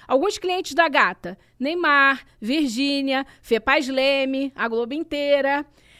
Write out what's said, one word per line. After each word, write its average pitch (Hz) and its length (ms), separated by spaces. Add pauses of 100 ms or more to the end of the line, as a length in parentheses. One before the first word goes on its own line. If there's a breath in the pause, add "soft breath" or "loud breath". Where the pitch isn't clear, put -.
Alguns 339 320
clientes 359 340
da 330 160
gata, 196 480 (220 soft breath)
Neymar, 285 680 (160 soft breath)
Virgínia, 269 840 (180 loud breath)
Fepaz 254 460
Leme, 269 680
a 220 120
Globo 233 280
inteira... 285 680 (360 soft breath)